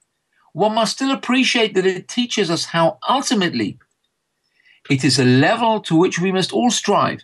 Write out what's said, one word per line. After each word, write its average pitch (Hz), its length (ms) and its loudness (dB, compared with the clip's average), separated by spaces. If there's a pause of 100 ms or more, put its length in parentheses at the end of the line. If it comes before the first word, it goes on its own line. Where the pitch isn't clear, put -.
(540)
one 214 220 0
must 220 180 0
still 269 180 -4
appreciate 247 600 0
that 185 140 2
it 180 200 -4
teaches 220 440 -2
us 160 140 -4
how 165 340 0 (100)
ultimately 180 720 -2 (1120)
it 131 120 0
is 135 140 2
a 131 80 4
level 208 560 4
to - 140 -2
which 180 240 2
we 185 120 0
must 185 220 -2
all 233 160 2
strive. 156 540 -2